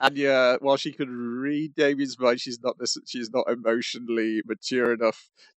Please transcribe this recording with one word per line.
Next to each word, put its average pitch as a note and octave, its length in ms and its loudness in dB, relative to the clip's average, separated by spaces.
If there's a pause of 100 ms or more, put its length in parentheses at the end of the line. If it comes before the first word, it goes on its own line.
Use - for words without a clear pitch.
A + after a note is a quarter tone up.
Anya, C3+ 600 4
while C#3 160 2
she D3 160 -4
could C#3 160 -4
read C3 640 -4
Damien's C#3 440 0
mind, B2 240 2
she's A#2 200 -10
not A#2+ 160 -2
this, A#2+ 280 -4
she's A#2+ 240 -8
not B2 180 0
emotionally A2+ 960 -2
mature A#2+ 480 -2
enough A2+ 380 -2 (280)